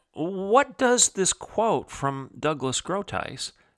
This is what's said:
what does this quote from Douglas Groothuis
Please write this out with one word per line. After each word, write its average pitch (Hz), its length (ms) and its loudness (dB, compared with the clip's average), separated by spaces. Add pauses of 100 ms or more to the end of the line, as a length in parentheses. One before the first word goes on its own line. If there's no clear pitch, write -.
(120)
what 196 640 0
does 247 320 4
this 190 220 0
quote 202 580 0
from 135 480 -4
Douglas 139 420 -2
Groothuis - 720 -6 (280)